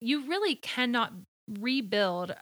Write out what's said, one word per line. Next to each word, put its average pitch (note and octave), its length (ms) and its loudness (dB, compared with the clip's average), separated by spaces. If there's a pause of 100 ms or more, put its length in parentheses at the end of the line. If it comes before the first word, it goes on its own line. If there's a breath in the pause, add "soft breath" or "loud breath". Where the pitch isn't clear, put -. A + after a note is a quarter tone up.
you C4+ 260 0
really F#4 260 2
cannot A#3+ 600 0 (340)
rebuild G3+ 920 0